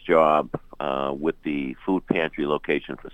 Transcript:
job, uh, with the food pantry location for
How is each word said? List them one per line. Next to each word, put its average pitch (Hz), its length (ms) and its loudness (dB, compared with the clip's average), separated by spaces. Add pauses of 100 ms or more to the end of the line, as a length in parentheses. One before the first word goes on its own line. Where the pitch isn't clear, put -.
job, 78 420 4 (300)
uh, 69 380 -4
with 78 260 -2
the 71 320 -4 (100)
food 95 220 0
pantry 80 380 0
location 73 500 -2
for - 180 -14